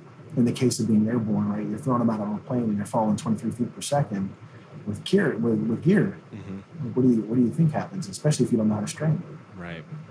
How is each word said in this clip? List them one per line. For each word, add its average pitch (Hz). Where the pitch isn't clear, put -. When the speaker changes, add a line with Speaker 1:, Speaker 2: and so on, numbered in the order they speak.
Speaker 1:
in 123
the 117
case 123
of 110
being 107
airborne, 104
right, 107
you're -
throwing 127
them 117
out 107
of 104
a 104
plane 123
and 107
you're 101
falling 110
twenty-three 110
feet 113
per -
second 101
with 104
gear, 180
with, 113
with -
gear. 175
Speaker 2:
Mm-hmm. 98
Speaker 1:
Like, 107
what 127
do 127
you, 113
what 107
do 127
you 113
think 165
happens, 95
especially -
if -
you 120
don't 107
know 104
how 101
to 104
strain? 151
Speaker 2:
Right. 85